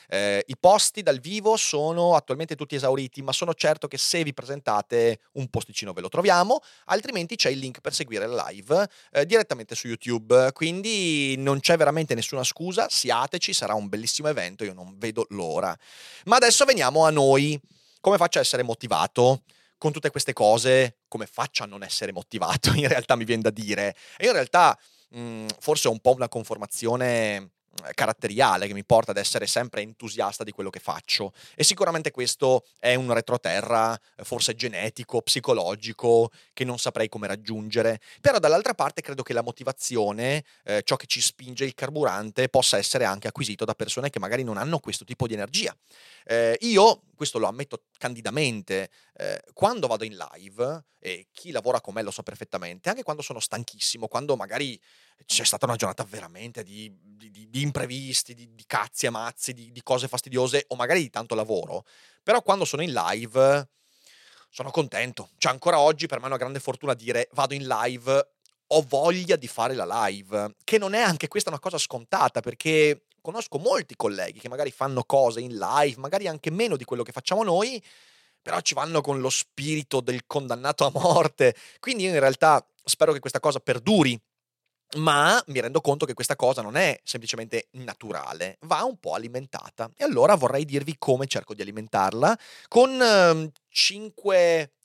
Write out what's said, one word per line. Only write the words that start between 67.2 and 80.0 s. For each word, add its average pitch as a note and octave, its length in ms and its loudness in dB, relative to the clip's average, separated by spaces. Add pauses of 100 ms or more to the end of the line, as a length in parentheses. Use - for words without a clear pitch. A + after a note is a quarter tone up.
"Vado C#3 240 -2
in C#3 100 -10
live, B2+ 640 0 (360)
ho D3+ 200 4
voglia E3+ 480 0
di B2 120 -4
fare B2 260 -2
la G#2 320 -2
live", G2+ 580 -6
che A3 140 2
non G3 160 -2
è A3+ 80 0
anche E3+ 260 0
questa G3+ 220 -4
una D3+ 100 -8
cosa F3+ 180 -8
scontata, B2 640 -2
perché D3+ 640 2 (160)
conosco F#3 360 -8
molti A#3 400 -2
colleghi G#2 420 -4
che A#2+ 80 -16
magari C3 240 -4
fanno C3 320 -2
cose A#2+ 380 4
in B2 160 -10
live, B2+ 420 2
magari F3+ 280 -4
anche D#3 220 -6
meno F#3 280 -2
di A#2+ 80 -14
quello A#2+ 180 -4
che A#2 80 -10
facciamo F#3 320 -2
noi, G#3 400 0 (580)
però E3 200 -4
ci - 120 -2
vanno D3+ 280 0
con C#3 180 -4
lo C3 100 0
spirito C#3+ 720 -4
del B2 260 -4